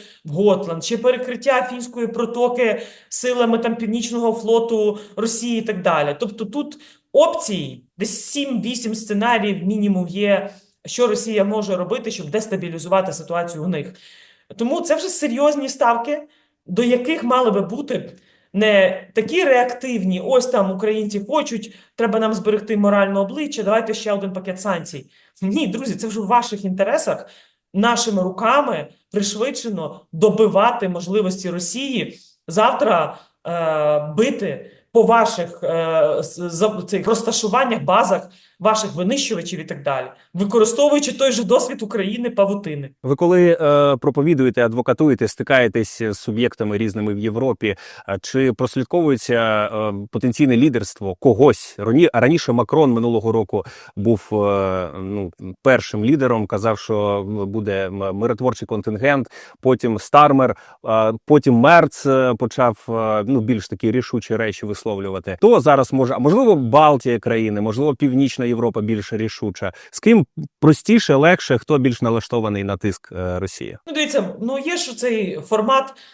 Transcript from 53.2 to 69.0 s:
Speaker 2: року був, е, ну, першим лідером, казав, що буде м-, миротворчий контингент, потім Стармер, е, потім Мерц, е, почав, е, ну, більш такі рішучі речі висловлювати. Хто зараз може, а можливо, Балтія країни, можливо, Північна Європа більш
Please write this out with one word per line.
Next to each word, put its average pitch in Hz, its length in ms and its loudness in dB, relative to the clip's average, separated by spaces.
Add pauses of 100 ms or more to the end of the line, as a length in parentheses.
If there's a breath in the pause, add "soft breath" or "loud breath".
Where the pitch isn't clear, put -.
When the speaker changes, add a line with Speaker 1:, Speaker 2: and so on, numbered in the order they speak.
Speaker 2:
року 107 340 -2 (300 loud breath)
був, 104 360 0
е, 98 640 0
ну, 95 360 -8 (300)
першим 113 440 0
лідером, 120 420 2
казав, 110 320 -2
що 104 440 -2 (240)
буде 98 400 -4
м-, 98 240 -6
миротворчий 113 540 -4
контингент, 113 600 -2 (340 loud breath)
потім 120 380 2
Стармер, 139 560 6 (300 soft breath)
е, 110 280 2 (120)
потім 143 280 6
Мерц, 151 520 6
е, 131 340 2
почав, 120 500 0
е, 110 380 -2
ну, 131 120 2
більш 110 280 -2
такі 110 240 -2
рішучі 117 440 -2
речі 110 300 -4
висловлювати. 98 720 -6
Хто 214 220 6
зараз 139 340 4
може, 131 200 2
а 110 60 0
можливо, 196 360 6
Балтія 131 640 4
країни, 110 420 -2
можливо, 123 340 0
Північна 131 520 0
Європа 117 340 0
більш 104 320 -4